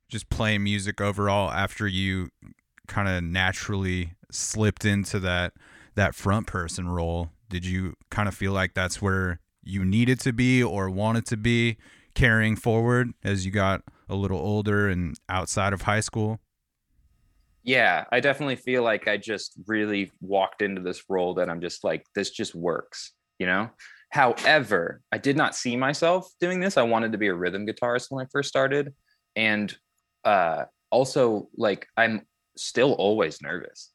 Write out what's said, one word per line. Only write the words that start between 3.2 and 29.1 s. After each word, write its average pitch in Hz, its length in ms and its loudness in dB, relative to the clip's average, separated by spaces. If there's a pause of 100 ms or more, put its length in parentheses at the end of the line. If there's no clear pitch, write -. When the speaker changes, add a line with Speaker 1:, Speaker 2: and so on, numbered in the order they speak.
Speaker 1:
naturally 92 920 -2 (180)
slipped - 540 0
into 101 340 0
that, 90 340 -2 (420)
that 95 180 2
front 101 320 0
person 87 420 -6
role, 85 440 -2 (180)
did 92 160 -6
you 92 300 -4 (160)
kinda 104 200 0
feel 95 200 -4
like 95 240 -2
that's 92 260 -2
where 95 380 0 (240)
you 95 200 -4
needed 117 360 2
to 135 120 -2
be 127 300 4
or 95 300 0
wanted 110 340 0
to 117 120 -4
be 117 400 2 (360)
carrying 110 420 4
forward 120 580 2 (100)
as 98 220 -2
you 95 60 -4
got 98 300 2 (260)
a 95 80 -6
little 95 220 -2
older 104 500 2
and 90 400 -2
outside 95 460 0
of 92 100 -6
high 107 180 0
school? 110 380 -4 (1200)
Speaker 2:
Yeah, 113 480 4
I 123 80 4
definitely 135 380 0
feel 123 260 0
like 107 240 0
I 104 100 2
just 101 480 -8
really 104 460 0 (100)
walked 95 400 -2
into 98 200 -2
this 90 280 -8
role 90 240 0
that 87 160 -2
I'm 85 120 -6
just 85 220 -10
like, 80 300 -4
"This 101 160 -4
just - 240 -8
works," - 600 -6 (260)
you 90 80 -2
know? 98 240 -2 (380)
However, 123 920 2 (100)
I 113 60 -2
did 135 180 0
not 139 200 0
see 120 200 -4
myself 165 640 0
doing 180 200 0
this. 190 180 0
I 127 60 6
wanted 113 300 2
to 104 40 -2
be 104 100 0
a 92 60 2
rhythm 90 320 -4
guitarist 120 460 -4
when 131 120 -6
I 131 80 -14
first 143 180 -2
started. 139 440 0 (420)